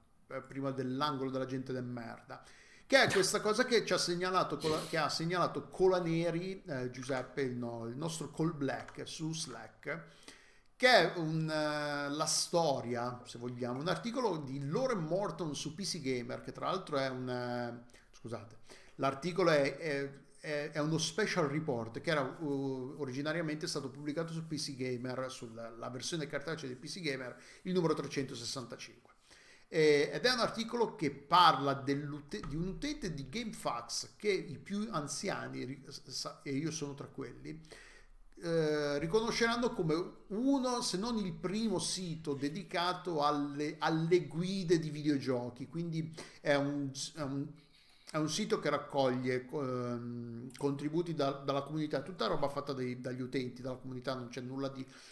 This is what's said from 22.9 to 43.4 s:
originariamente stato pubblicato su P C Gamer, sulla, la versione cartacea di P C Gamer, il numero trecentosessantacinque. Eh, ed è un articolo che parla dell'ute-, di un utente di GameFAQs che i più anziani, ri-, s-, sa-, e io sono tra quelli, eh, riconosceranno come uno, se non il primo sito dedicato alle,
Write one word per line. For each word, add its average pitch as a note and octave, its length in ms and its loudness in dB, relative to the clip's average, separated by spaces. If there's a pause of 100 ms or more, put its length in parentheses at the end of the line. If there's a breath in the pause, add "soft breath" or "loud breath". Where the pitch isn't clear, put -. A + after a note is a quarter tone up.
originariamente D3+ 680 -2
stato C#3 220 -4
pubblicato D3+ 420 -6
su D#3+ 160 -6
P D#3 80 -6
C C3+ 200 -6
Gamer, B2+ 540 -4
sulla, A2+ 420 -10
la A#2+ 180 -8
versione C#3+ 380 -4
cartacea D3+ 420 -4
di B2 60 -6
P - 100 -14
C F3+ 160 -8
Gamer, C3 340 -2 (280 loud breath)
il F#3 100 -2
numero E3 220 6
trecentosessantacinque. B2 1200 -6 (540 loud breath)
Eh, D3+ 440 8
ed D#3+ 100 -2
è B3 80 6
un B3 80 2
articolo A3+ 560 0
che C#3+ 160 0
parla D3 600 8
dell'ute-, C#3+ 760 -2
di C3+ 80 -4
un F3 120 0
utente F#3+ 460 -4
di C3+ 140 -6
GameFAQs D3 880 -4
che G#3 140 -2
i D#3+ 280 0
più G3+ 340 -6
anziani, C3 760 -4
ri-, C#3 200 -10
s-, - 220 -14
sa-, - 340 -8
e D3 100 -6
io D3+ 200 0
sono C#3+ 220 -4
tra C#3 140 -10
quelli, C3 520 -10 (800 loud breath)
eh, D3+ 600 2
riconosceranno A#3 720 2
come F3 540 0
uno, B3 540 2
se - 160 -2
non A3+ 200 0
il F#3 160 -2
primo F#3 460 0
sito D#3+ 540 -4
dedicato E3+ 920 0
alle, D3 540 2